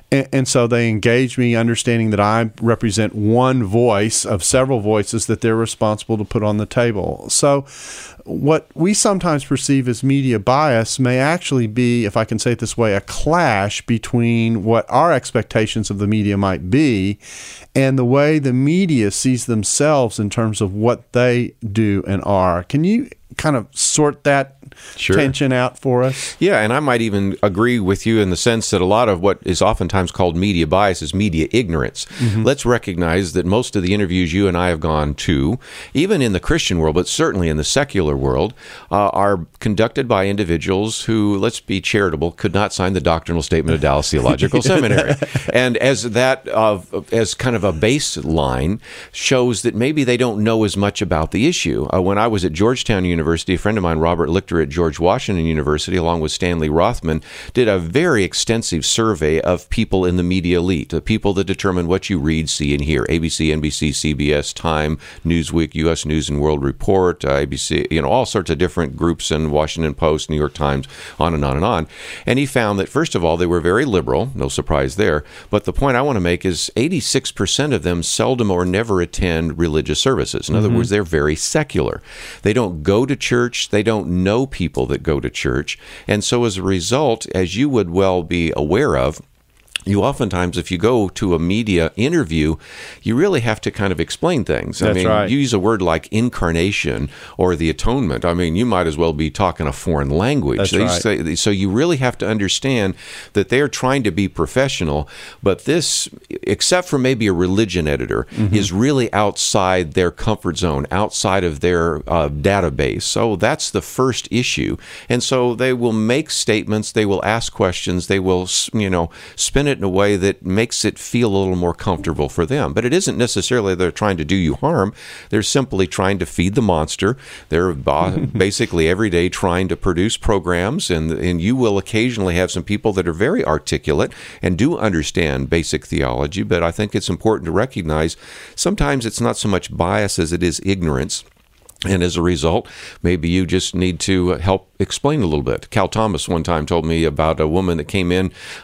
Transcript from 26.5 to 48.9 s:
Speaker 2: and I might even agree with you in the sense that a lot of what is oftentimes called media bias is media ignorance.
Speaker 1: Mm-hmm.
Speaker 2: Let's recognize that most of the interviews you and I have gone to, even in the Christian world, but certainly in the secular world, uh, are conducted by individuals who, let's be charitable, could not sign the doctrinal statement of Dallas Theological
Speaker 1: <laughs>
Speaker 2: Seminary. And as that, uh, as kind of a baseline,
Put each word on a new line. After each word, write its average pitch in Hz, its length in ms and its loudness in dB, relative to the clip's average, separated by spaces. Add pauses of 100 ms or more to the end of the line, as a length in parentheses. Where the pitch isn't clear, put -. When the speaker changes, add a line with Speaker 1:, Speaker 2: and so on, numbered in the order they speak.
Speaker 2:
and 107 100 2
I 135 80 2
might 123 220 2
even 98 400 0
agree 110 380 2
with 95 260 0
you 113 140 4
in 98 100 4
the 87 80 0
sense 113 320 0
that 92 120 2
a 90 40 4
lot 107 240 4
of 90 100 2
what 95 240 2
is 90 200 0
oftentimes 95 480 0
called 87 260 0
media 90 300 2
bias 92 340 2
is 73 120 -6
media 95 380 0
ignorance. 82 540 -2 (140)
Speaker 1:
Mm-hmm. 110 240 2
Speaker 2:
Let's 135 220 0
recognize 90 680 0
that 87 140 0
most 110 280 0
of 101 60 0
the 90 140 0
interviews 90 360 0
you 98 160 2
and 87 80 0
I 90 140 0
have 82 100 -2
gone 76 360 0
to, 76 420 0 (360)
even 180 280 2
in 113 120 2
the 90 60 0
Christian - 400 0
world, 78 160 2
but 90 120 0
certainly 95 420 0
in 78 80 0
the 76 60 -2
secular 95 520 0
world, 67 380 0 (380)
uh, 101 180 2
are 98 360 2 (140)
conducted 113 480 0
by 98 200 2
individuals 98 760 0
who, 104 320 2
let's 104 220 0
be 95 220 -4
charitable, 85 520 0
could 92 200 -2
not 98 180 0
sign 92 220 0
the 90 80 0
doctrinal 82 400 0
statement 80 340 0
of 71 60 -2
Dallas 73 300 2
Theological 69 500 2
Speaker 1:
<laughs> - 0 -
Speaker 2:
Seminary. 139 520 2 (380)
And 123 260 2
as 123 340 0
that, 127 380 0
uh, 107 300 2 (320)
as 110 220 0
kind 123 220 -2
of 95 80 -2
a 95 100 2
baseline, 80 1080 0 (320)